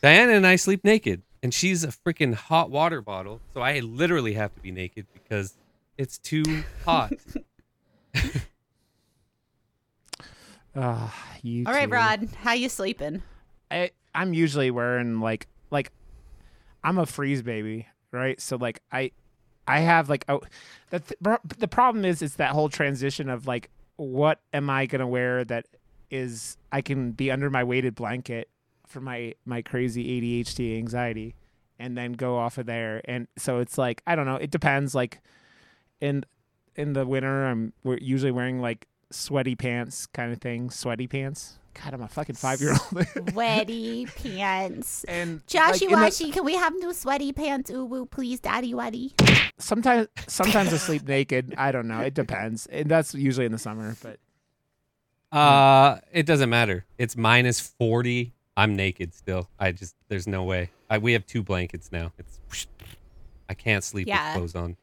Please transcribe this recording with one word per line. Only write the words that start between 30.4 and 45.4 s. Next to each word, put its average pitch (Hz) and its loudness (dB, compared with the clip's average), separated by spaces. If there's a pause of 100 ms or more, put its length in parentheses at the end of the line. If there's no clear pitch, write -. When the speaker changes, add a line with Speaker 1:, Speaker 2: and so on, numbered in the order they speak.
Speaker 3:
D 113 -4
anxiety, 117 -6 (420)
and 120 -10
then 123 -6
go 123 -2
off 120 -2
of 123 -6
there. 113 -6
And 123 -6 (100)
so 123 -2
it's - -4
like, 123 0
I 170 2
don't 151 0
know, 135 -2
it 151 -6
depends. 143 0
Like, 123 -2 (800)
in, 143 -2 (520)
in 147 -4
the 135 0
winter, 135 -2
I'm, 113 -2 (100)
we're 127 -2
usually 131 0
wearing, 127 -2
like, 117 -6 (240)
sweaty 131 -2
pants 120 -6
kind 120 -6
of 113 -10
thing. 120 -6
Sweaty 120 -6
pants. 139 -8 (240)
God, 139 -10
I'm 123 -10
a 110 -10
fucking 143 -8
five-year-old. 139 0
<laughs> 180 -8
Speaker 2:
Sweaty 226 -2
pants. 190 -6
Speaker 3:
And, 170 -6